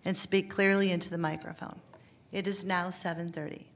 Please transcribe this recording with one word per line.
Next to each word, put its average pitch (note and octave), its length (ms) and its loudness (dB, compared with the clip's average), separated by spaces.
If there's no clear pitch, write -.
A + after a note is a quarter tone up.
and F#3+ 140 0
speak G3 320 2
clearly G3 420 4
into F3 180 -2
the F3 80 -4
microphone. D#3 640 -4
It F#3+ 120 -2
is F#3+ 200 -2
now F3+ 240 2
seven E3+ 420 -4
thirty. - 440 -8